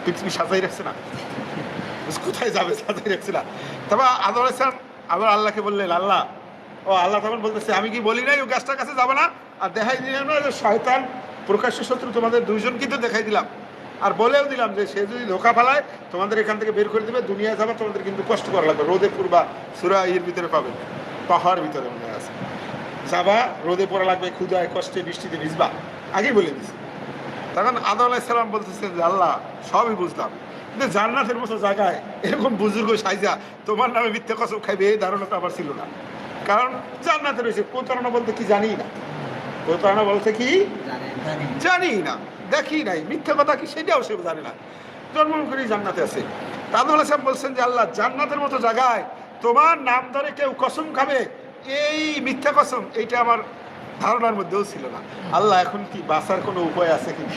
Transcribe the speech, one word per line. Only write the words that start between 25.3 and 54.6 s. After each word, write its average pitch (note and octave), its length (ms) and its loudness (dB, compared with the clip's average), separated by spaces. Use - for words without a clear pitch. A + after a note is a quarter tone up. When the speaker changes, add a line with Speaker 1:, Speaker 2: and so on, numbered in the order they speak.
Speaker 1:
ভিজবা, D#3 320 0
আগেই A3 200 2
বলে F#3 180 4
দিছে। C#3 220 -10
তখন A3+ 300 2
আদম G#3+ 200 4
আলাইহিস B3 240 0
সালাম A#3 220 2
বলতেছেন F#3+ 460 -6
যে, F3 60 0
"আল্লাহ, E3+ 360 4
সবই A3 220 4
বুঝলাম, D#3+ 360 -4
কিন্তু B3+ 160 0
জান্নাতের A3+ 480 2
মতো A3+ 220 -4
জায়গায় G3 440 2
এরকম A#3+ 340 2
বুজুর্গ G#3+ 400 2
সাইজা F#3+ 420 0
তোমার A3 240 2
নামে A#3 200 2
মিথ্যা A3 300 -4
কসম G#3+ 180 -2
খাইবে, G3 320 2
এই G#3+ 80 4
ধারণা G3 320 0
তো G#3 60 0
আমার F3 200 -2
ছিল D#3+ 120 -6
না।" - 160 -8
কারণ B3 260 2
জান্নাতে D4 380 0
রয়েছে, G3+ 200 0
প্রতারণা B3 480 -2
বলতে A3+ 220 0
কি A#3 120 -4
জানি G#3 240 4
না, G3 160 -2
প্রতারণা G3 380 4
বলতে G3+ 280 4
কি D#4 340 4
Speaker 2:
জানি, - 220 -8
জানি। - 200 -4
Speaker 1:
জানি F4 420 2
না, B2+ 140 -4
দেখি D4 340 0
নাই, E3+ 240 -2
মিথ্যা D4+ 300 -2
কথা C#4+ 160 4
কি C#4 120 -4
সেটাও D#4 360 0
সে G#3+ 220 -4
জানে D#3+ 180 -4
না, F3 80 -10
জন্ম D#4 360 2
করেই C4 180 -4
জান্নাতে G3 340 -2
আছে। - 200 -2
তা G#3+ 60 4
আদম B3 100 4
আলাইহিস D4+ 200 6
সালাম C#4+ 180 2
বলছেন C4+ 280 -2
যে, B3 80 0
"আল্লাহ, A#3+ 220 2
জান্নাতের C4+ 460 0
মতো C4+ 180 0
জায়গায় A3+ 460 2
তোমার D4+ 360 6
নাম B3+ 340 0
ধরে C#4+ 240 -2
কেউ C#4 220 0
কসম C4+ 360 -2
খাবে, C4+ 300 2
এই D4 540 -2
মিথ্যা C4 360 0
কসম, B3+ 260 4
এইটা A#3 260 0
আমার A#3 180 4
ধারণার A3+ 340 2
মধ্যেও G3 300 -2